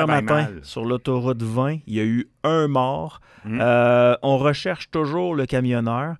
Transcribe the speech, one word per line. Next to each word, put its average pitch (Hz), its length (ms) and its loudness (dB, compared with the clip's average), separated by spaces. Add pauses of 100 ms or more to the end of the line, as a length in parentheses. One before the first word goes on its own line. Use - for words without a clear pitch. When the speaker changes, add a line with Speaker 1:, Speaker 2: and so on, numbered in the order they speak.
Speaker 1:
travaille 147 200 2
Speaker 2:
matin, 151 260 2
Speaker 1:
mal. 87 120 -14
Speaker 2:
sur 117 220 -10
l'autoroute 123 580 -2
vingt, 131 440 -2
il 110 80 -8
y 107 60 0
a 107 40 0
eu 117 240 0 (160)
un 156 240 2
mort. 139 520 -2 (240)
Speaker 1:
Mm. 110 160 -4
Speaker 2:
Euh, 120 640 6
on 139 140 4
recherche 147 540 -2
toujours 165 440 -2
le 131 120 -2
camionneur. 123 720 -2